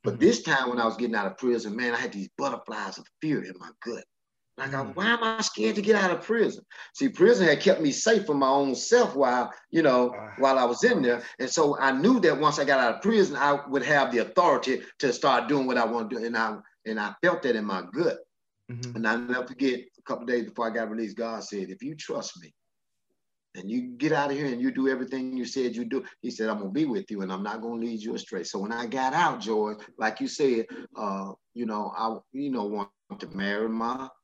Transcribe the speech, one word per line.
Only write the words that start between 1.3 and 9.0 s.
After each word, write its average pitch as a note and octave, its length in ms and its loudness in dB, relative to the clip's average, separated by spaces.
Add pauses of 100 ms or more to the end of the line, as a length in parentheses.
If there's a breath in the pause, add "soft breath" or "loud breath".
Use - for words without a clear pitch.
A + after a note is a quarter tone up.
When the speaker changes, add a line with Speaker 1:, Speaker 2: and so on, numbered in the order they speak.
Speaker 1:
prison, A2 380 0
man, A#2+ 180 0
I A#2 40 0
had B2+ 160 -4
these G2 240 -8
butterflies G#2+ 600 -6
of E2+ 80 -18 (160)
fear C#3 220 -2
in F#2 160 -14
my F2+ 100 -18 (140)
gut. A#2 200 -8 (540)
Like, C3+ 160 -6
I, C3+ 100 -4
Speaker 2:
Mm. - 120 -10
Speaker 1:
why F#3 120 -2
am A#3 160 0
I A3 180 -2
scared G#3+ 340 -2
to G#3 60 0
get G#3+ 140 4
out F#3+ 160 2
of E3 100 -2
prison? D#3 420 0 (300 loud breath)
See, C#3 160 0
prison F#3+ 380 8
had D3 140 6
kept F#3 200 4
me D3 100 4
safe A3 340 2
from C#3+ 140 2
my C3+ 100 4
own C#3 260 4
self A#3 400 4